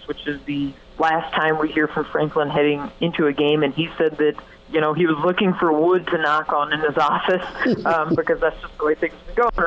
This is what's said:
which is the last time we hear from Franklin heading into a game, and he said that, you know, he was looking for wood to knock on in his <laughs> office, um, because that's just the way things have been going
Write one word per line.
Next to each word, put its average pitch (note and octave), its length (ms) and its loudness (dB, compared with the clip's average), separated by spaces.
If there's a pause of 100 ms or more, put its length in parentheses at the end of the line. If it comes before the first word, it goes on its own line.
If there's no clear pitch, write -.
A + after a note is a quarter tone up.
which - 220 -10
is C#3+ 160 -6
the C#3+ 280 -4 (260)
last D#3+ 360 0
time D#3 240 2
we D#3 140 -2
hear D3+ 160 2
from D3+ 180 -2
Franklin D3+ 420 0
heading D3 400 0 (120)
into E3 260 0
a C#3+ 60 2
game, D3 320 2
and C3+ 100 0
he D#3+ 140 -2 (100)
said D#3 200 0
that, D3+ 180 2 (360)
you D#3+ 80 0
know, D3+ 140 2
he E3+ 120 2
was D#3+ 180 2
looking F3+ 300 2
for E3+ 180 2
wood F3 340 2
to E3+ 120 0
knock D#3 340 0
on D3+ 200 0
in D3+ 80 -2
his D3+ 160 0
<laughs> - 20 -
office, F3 460 2 (400)
um, E3 300 0
because D#3+ 260 0
that's D#3 200 -2
just - 180 -18
the D3+ 60 -6
way D3+ 100 4
things E3 200 -4
have - 120 -20
been - 80 -10
going A#3 320 2